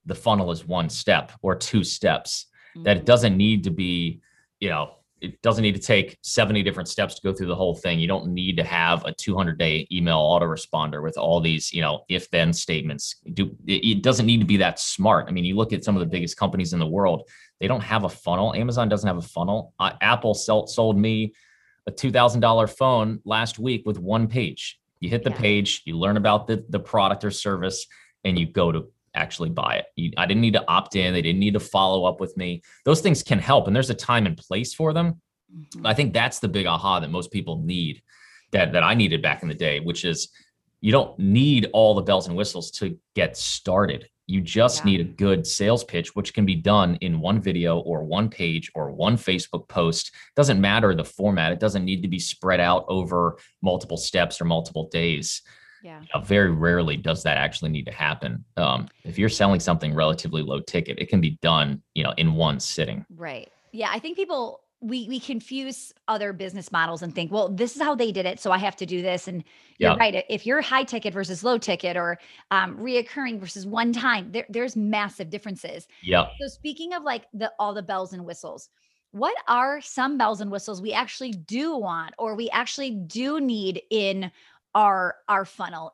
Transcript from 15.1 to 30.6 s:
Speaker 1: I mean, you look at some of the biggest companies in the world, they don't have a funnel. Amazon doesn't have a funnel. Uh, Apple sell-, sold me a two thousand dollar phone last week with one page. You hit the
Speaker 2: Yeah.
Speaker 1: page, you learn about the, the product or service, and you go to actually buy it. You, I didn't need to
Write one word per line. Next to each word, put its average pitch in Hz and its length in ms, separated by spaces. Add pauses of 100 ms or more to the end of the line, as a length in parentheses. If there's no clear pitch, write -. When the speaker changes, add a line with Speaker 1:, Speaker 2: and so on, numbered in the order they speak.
Speaker 1:
I - 40
mean, 87 120
you 92 120
look 110 160
at 87 120
some 101 120
of 92 40
the 85 60
biggest 85 300
companies 92 360
in 87 60
the 80 80
world, 90 420 (320)
they 98 80
don't 120 120
have 107 240
a 90 40
funnel. 90 460
Amazon 117 340
doesn't 104 180
have 90 120
a 82 40
funnel. 92 560
Uh, 92 220
Apple 113 340
sell-, 107 320
sold 110 320
me 110 340 (540)
a - 40
two - 200
thousand 120 300
dollar 113 260
phone 110 580
last 110 340
week 117 280
with 98 120
one 107 300
page. 113 500 (220)
You 87 80
hit - 160
the 110 60
Speaker 2:
Yeah. - 80
Speaker 1:
page, 104 460
you 82 140
learn 98 180
about 104 300
the, 110 220
the 101 100
product 101 460
or 104 60
service, 95 560 (380)
and 90 140
you 85 80
go 90 240
to 80 180 (260)
actually - 360
buy - 240
it. - 120 (100)
You, 85 200
I 90 100
didn't 101 140
need 110 140
to 101 140